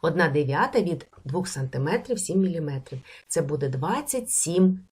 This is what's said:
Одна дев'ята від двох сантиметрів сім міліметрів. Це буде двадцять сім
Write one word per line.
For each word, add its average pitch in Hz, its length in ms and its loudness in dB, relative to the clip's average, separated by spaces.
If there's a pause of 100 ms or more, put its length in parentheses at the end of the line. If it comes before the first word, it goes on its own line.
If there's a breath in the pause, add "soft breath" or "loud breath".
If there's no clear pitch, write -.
Одна 165 280 2
дев'ята 147 520 2
від 170 260 -2 (160)
двох 170 240 -4
сантиметрів 151 720 -2
сім 190 200 0
міліметрів. 147 640 -2 (260 loud breath)
Це - 140 0
буде 143 280 -2
двадцять 233 640 -2
сім 185 480 4 (120)